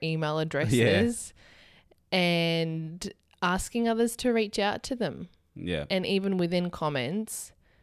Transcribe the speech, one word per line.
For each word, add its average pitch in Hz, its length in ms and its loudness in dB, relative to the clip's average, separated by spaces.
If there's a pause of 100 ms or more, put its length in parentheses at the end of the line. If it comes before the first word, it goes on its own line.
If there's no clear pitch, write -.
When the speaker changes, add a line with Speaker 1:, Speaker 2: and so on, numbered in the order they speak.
Speaker 1:
email 160 340 -2
Speaker 2:
<laughs> - 0 -
Yeah. 160 60 0
Speaker 1:
addresses, 160 880 2 (800)
and 165 1000 0 (320)
asking 190 460 0
others 226 280 2
to 247 160 0
reach 220 260 0
out 202 260 0
to 269 100 -6
them. 180 340 -4 (280)
Speaker 2:
Yeah. 85 340 -4
Speaker 1:
And 185 160 0
even 196 300 0
within 175 340 0
comments, 151 840 -4 (300)